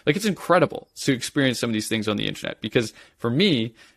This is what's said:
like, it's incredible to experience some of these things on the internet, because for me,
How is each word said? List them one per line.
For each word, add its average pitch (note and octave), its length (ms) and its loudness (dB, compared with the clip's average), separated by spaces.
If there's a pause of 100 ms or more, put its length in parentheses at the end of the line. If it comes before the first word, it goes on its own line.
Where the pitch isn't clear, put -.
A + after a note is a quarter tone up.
like, D3+ 80 4
it's G#3 120 -4
incredible E3+ 600 2 (180)
to C#3 80 4
experience C3 460 0
some A#2+ 120 -2
of A2+ 40 0
these G#2+ 140 -2
things A2 180 -2
on G#2+ 100 0
the G#2+ 120 -2
internet, - 320 -8
because A2+ 320 0 (260)
for A#2 120 -4
me, B2+ 440 2 (220)